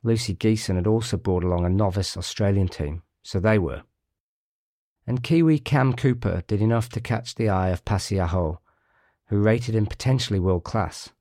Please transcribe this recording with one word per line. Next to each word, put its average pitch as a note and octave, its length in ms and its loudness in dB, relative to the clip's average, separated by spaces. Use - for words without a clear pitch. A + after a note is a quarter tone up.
Lucy A2+ 320 0
Geeson A2 420 0
had F2+ 120 0
also A2 300 0
brought F2+ 260 0
along F2 220 2
a F2+ 40 2
novice F#2+ 460 0
Australian G2 520 0
team, D#2 360 -6
so - 180 -4
they G#2+ 200 2
were. D2+ 240 -4
And B2 180 -4
Kiwi D#3+ 360 4
Cam C3 340 2
Cooper A#2+ 540 0
did G#2 140 0
enough A2+ 280 2
to A#2 120 -6
catch A#2 340 -6
the A2+ 140 0
eye F#2 200 2
of F2+ 140 -2
Pasi - 360 -2
Aho, E2+ 420 -2
who G2+ 160 0
rated A2+ 340 2
him G#2+ 120 2
potentially B2+ 520 0
world F2+ 240 2
class. - 460 -4